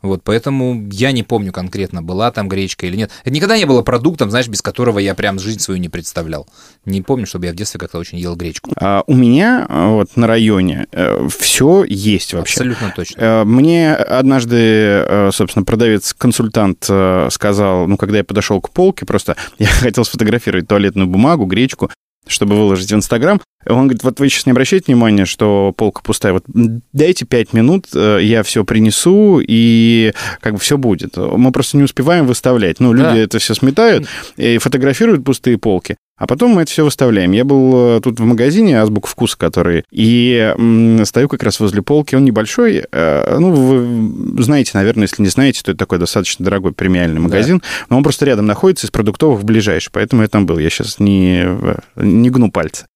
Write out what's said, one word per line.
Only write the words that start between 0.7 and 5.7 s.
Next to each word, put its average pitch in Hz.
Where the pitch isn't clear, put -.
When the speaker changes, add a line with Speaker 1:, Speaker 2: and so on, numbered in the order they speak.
Speaker 1:
я 107
не 120
помню 104
конкретно, 92
была 95
там 104
гречка 95
или 90
нет. 104
Это 131
никогда 202
не 202
было 131
продуктом, 123
знаешь, 117
без 104
которого 113
я 98
прям 101
жизнь 104
свою 92